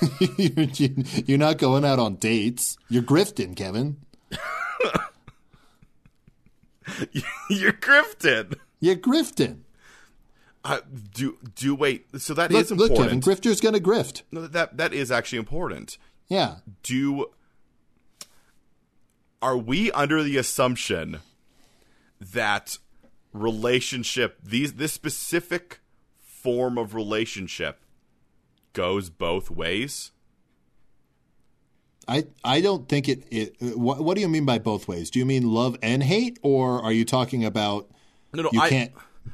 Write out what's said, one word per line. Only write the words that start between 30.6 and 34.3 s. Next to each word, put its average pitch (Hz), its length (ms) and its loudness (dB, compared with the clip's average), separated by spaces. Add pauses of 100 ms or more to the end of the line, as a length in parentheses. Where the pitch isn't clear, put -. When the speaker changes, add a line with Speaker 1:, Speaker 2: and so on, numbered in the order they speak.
Speaker 1:
I, 147 160 0 (180)
I 131 180 2
don't 180 280 0
think 143 180 2
it, 131 240 -2
it, 113 460 -6
what, 127 260 0
what 175 120 2
do 208 60 0
you 196 80 0
mean 156 160 2